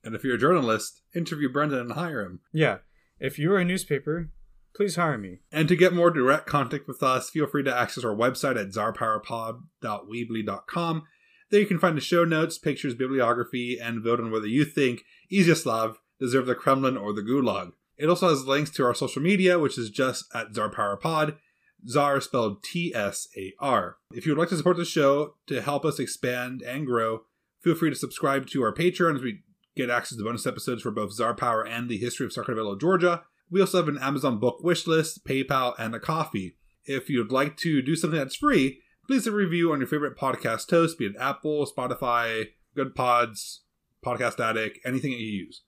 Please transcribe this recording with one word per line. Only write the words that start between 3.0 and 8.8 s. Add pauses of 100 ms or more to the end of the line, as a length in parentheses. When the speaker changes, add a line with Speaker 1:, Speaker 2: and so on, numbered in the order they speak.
Speaker 2:
If
you're
a
newspaper, (460)
please
hire
me. (120)
Speaker 1:
And
to
get
more
direct
contact
with
us,
feel
free
to
access
our
website
at
tsarpowerpod (200)